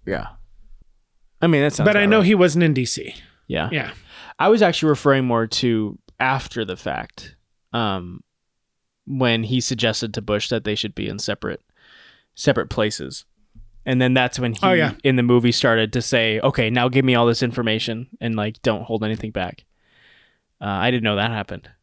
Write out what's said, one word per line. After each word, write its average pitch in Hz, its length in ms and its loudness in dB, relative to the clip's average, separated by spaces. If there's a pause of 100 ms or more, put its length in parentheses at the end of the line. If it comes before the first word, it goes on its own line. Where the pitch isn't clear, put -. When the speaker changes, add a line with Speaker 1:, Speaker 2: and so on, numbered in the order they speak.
Speaker 1:
Yeah. 92 200 -6 (1120)
I 160 60 2
mean, 156 160 4
that 143 100 2
sounds 156 160 0
Speaker 2:
But 208 80 4
I 202 60 4
Speaker 1:
about 202 80 2
Speaker 2:
know 220 80 6
Speaker 1:
right. 190 80 4
Speaker 2:
he 214 80 6
wasn't 175 300 4
in 156 100 4
D 127 100 -2
C. - 300 -8 (320)
Speaker 1:
Yeah. - 260 -4
Speaker 2:
Yeah. 139 200 -6 (480)
Speaker 1:
I 165 80 4
was 220 140 6
actually 165 280 2
referring 135 340 2
more 117 220 0
to 110 520 -2 (200)
after 131 460 -2
the 92 120 -8
fact, - 600 -10 (360)
um, 95 500 -6 (840)
when 120 380 0
he 123 160 -2
suggested 113 540 -4
to 113 80 -6
Bush 104 280 -2
that 117 140 -2
they 107 100 -4
should 104 200 -8
be 104 140 -6
in 101 100 -8
separate, - 440 -8 (720)
separate - 340 -2
places. 104 560 -6 (640)
And 127 140 0
then 127 120 2
that's 127 260 0
when 123 140 -2
he, 110 100 -6
Speaker 2:
Oh, 185 100 4
yeah. 160 200 2 (100)
Speaker 1:
in 131 140 2
the 123 60 2
movie, 120 300 4
started 113 420 2
to 123 80 0
say, 113 380 2
"Okay, 123 280 0
now 123 220 0
give 131 140 2
me 127 100 4
all 117 120 4
this 117 160 2
information 113 680 -4 (120)
and, 113 160 -4
like, 107 240 -6
don't 107 240 -2
hold 110 180 -4
anything 110 280 -6
back." 90 340 -8 (960)
Uh, 98 60 -10
I 101 240 -2
didn't 120 140 -2
know 104 120 0
that 104 140 0
happened. 104 400 -10 (120)